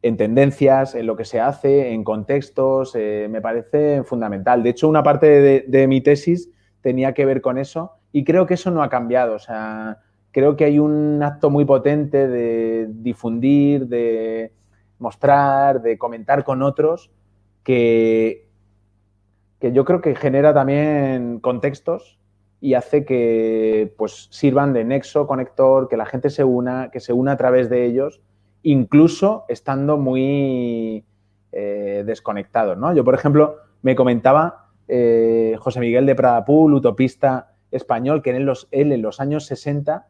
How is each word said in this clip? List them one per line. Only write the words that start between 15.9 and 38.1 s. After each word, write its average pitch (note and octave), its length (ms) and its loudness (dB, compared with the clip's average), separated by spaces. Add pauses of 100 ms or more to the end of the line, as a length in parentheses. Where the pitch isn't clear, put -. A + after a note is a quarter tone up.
comentar A#2+ 460 -4
con C3 180 -2
otros, D#3 480 -2 (540)
que, A2+ 840 2 (1120)
que A#2+ 140 -2
yo C3 120 2
creo F3 160 0
que D3 140 -2
genera C#3 400 2
también C3+ 840 0
contextos C#3 800 -6 (400)
y C3 140 0
hace C#3+ 300 0
que, A2+ 960 0
pues, - 320 -8
sirvan C#3+ 420 0
de A#2 120 -2
nexo, C#3 420 -2
conector, C3 640 2
que A#2 80 -2
la A2 100 -4
gente C3 240 -4
se C#3+ 140 -2
una, B2 480 -2
que B2 80 -10
se - 120 -6
una C3 200 0
a C3+ 40 -2
través B2+ 320 2
de B2 160 0
ellos, B2+ 360 -4 (420)
incluso D#3+ 880 2
estando C#3 480 -2
muy, B2+ 1080 -2 (480)
eh, G2+ 520 -6
desconectados, G#2 720 -4
¿no? D3 160 -2
Yo, C3+ 120 2
por B2+ 100 4
ejemplo, D3+ 440 2 (240)
me C3 120 2
comentaba, C3 760 2 (180)
eh, A2+ 720 2
José B2+ 180 -6
Miguel B2 280 2
de C3 100 2
Prada A#2+ 280 2
Pool, D3+ 300 4
utopista B2+ 800 -2 (180)
español, C3 520 -2